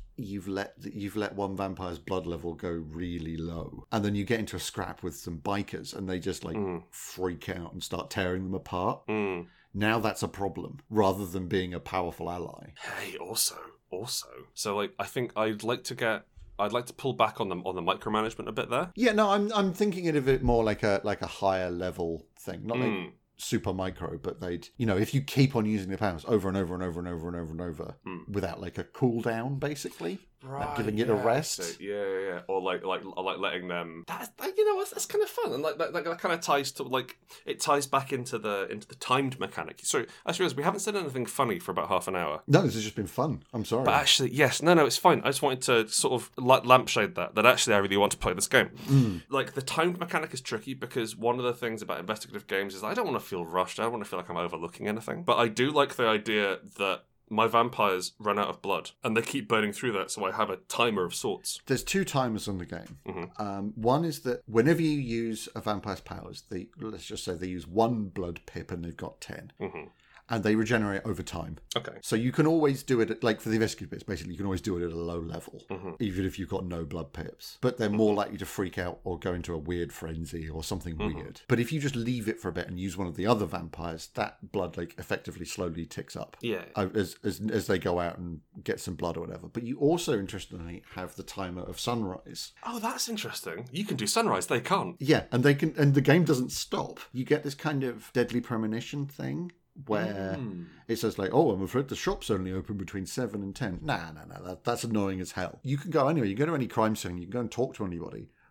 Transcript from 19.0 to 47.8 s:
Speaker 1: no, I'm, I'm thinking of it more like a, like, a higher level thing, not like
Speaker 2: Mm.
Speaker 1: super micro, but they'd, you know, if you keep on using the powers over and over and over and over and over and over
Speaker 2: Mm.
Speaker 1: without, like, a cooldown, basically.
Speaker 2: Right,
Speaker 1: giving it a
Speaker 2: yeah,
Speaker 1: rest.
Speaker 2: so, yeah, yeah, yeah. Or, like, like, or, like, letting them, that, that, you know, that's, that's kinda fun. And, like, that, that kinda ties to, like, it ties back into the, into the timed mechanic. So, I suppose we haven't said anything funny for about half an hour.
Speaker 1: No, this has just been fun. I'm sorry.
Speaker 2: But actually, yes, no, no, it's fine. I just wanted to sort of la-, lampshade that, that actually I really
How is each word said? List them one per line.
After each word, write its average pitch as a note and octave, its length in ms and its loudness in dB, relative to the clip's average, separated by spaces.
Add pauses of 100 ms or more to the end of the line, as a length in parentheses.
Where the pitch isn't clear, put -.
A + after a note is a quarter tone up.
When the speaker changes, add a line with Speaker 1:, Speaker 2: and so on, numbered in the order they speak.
Speaker 1:
no, G#3 180 6
I'm, G3+ 220 2
I'm G3 200 2
thinking F#3 420 2
of C3 120 2
it C3 160 4
more A#2+ 200 6
like G#2 200 2
a, G2+ 200 4
like, G2+ 180 0
a F#2 60 -4
higher F#2 440 2
level F2 560 -4 (120)
thing, F#2+ 260 -10
not A#2+ 140 -2
like B2 120 2
Speaker 2:
Mm. F2 200 -4 (260)
Speaker 1:
super - 360 -2
micro, F2 440 -4
but F2+ 220 -8
they'd, F2 280 -6 (100)
you A#2+ 80 -2
know, G2 120 4
if G#2 160 2
you C#3 80 2
keep C3+ 340 4
on A2 100 4
using G#2 240 0
the F#2+ 80 -2
powers F2+ 300 -2
over G2+ 200 4
and F#2+ 100 2
over F2+ 160 0
and F2+ 100 -4
over F2 160 -4
and F2 100 -6
over E2+ 180 -6
and F2 100 -6
over E2 140 -6
and D#2+ 100 -8
over E2 340 -8 (120)
Speaker 2:
Mm. E2+ 220 -10
Speaker 1:
without, F#2+ 320 -4
like, F2 160 -8
a F#2 60 -4
cooldown, A#2+ 760 0
basically. D#3+ 600 -6 (280)
Speaker 2:
Right, C#3+ 300 -6
Speaker 1:
giving G#2+ 220 0
it A#2 100 2
a A2 40 6
Speaker 2:
yeah, G#2 100 2
Speaker 1:
rest. C3 320 2
Speaker 2:
so, F#2 80 -6 (160)
yeah, G2+ 160 -6
yeah, F#2+ 240 -2
yeah. F#2 280 -4
Or, F#2+ 140 0
like, F2+ 220 0
like, F#2 180 -2 (160)
or, F#2 60 -2
like, F#2 160 -2
letting F2+ 280 -2
them, E2+ 400 -4
that, - 300 -10
that, F#4+ 200 -4
you G#4+ 80 8
know, G#4 120 4
that's, G4+ 140 -2
that's - 160 -4
kinda G#4 180 2
fun. D#4+ 280 -2
And, C#3 100 -2
like, D#3 160 -2
that, D3+ 140 -2
that E3+ 280 -2
kinda F3 160 2
ties C#3+ 360 2
to, C#3+ 100 -8
like, B2+ 340 -2 (280)
it - 140 -4
ties C#3+ 280 4
back C3+ 260 2
into B2 240 -2
the, G#2 320 -2
into G#2 180 -8
the - 80 -18
timed C3 440 0
mechanic. - 440 -8
So, C3+ 220 2 (200)
I - 60 2
suppose E3+ 240 2
we C#3+ 80 0
haven't F#3+ 180 2
said G#3+ 140 -2
anything C3 300 -2
funny A2+ 320 0
for F2+ 140 -4
about F2 180 0
half F2+ 180 2
an F#2+ 80 -2
hour. D#2+ 320 -2
Speaker 1:
No, D#3 140 8
this A#2 140 2
has A2 80 -2
just G#2+ 120 -8
been G#2 120 -2
fun. - 360 -2 (100)
I'm A2 120 -2
sorry. B2 200 2
Speaker 2:
But - 100 6
actually, C3+ 360 4
yes, C3+ 300 4
no, E3+ 140 8
no, D#3 100 10
it's A#2 120 4
fine. E3 260 6
I C3 60 2
just C3+ 120 0
wanted C3 220 2
to A2+ 260 6
sort - 240 4
of A#2+ 240 -2
la-, B2+ 260 8
lampshade A#2 520 6
that, F2 200 -2
that G#2+ 100 8
actually A#2+ 280 8
I G2+ 60 10
really G2 180 4